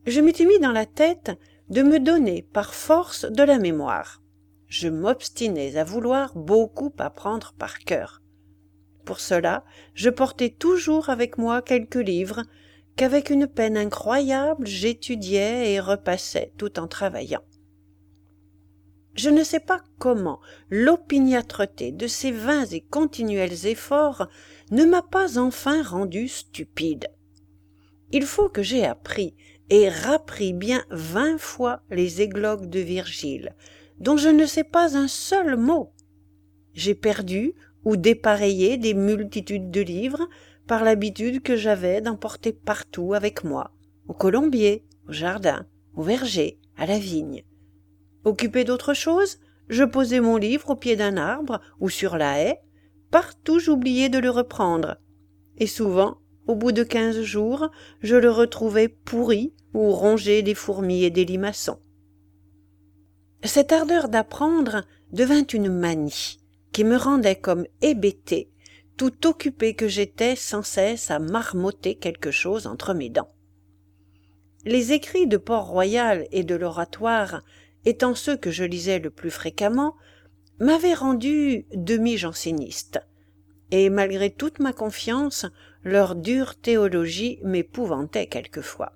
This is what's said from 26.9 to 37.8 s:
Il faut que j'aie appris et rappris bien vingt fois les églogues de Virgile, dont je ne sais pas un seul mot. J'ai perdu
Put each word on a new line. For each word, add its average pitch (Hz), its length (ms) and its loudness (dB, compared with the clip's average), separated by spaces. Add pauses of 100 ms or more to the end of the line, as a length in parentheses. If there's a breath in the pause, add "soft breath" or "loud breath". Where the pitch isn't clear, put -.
Il 277 160 0
faut 403 200 0
que 208 140 -4
j'aie 208 240 0
appris 160 480 -6 (380 soft breath)
et 202 180 8
rappris 196 640 -2
bien 214 380 -2
vingt 196 480 -2
fois - 500 -6
les 180 320 -2
églogues 202 480 -2
de 185 100 -4
Virgile, 165 760 -8 (460 soft breath)
dont 277 160 2
je 220 120 4
ne - 160 8
sais 311 180 -2
pas 330 320 2
un 277 120 2
seul 320 500 0
mot. 269 360 0 (800)
J'ai 185 200 -2
perdu 208 640 -2 (300 soft breath)